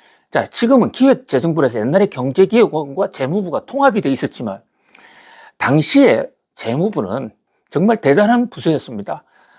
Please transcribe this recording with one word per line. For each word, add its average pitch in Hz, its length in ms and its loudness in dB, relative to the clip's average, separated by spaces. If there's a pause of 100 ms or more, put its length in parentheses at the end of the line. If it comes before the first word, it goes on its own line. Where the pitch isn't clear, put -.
(320)
자, - 160 -2
지금은 233 460 2
기획재정부라서 151 880 0
옛날에 160 240 2
경제기획원과 147 1080 0
재무부가 147 540 -6
통합이 262 340 0
돼 143 120 -2
있었지만 117 500 -6 (960)
당시에 147 680 2 (300)
재무부는 123 760 -4 (380)
정말 208 280 0
대단한 208 520 2
부서였습니다. 127 760 -6 (340)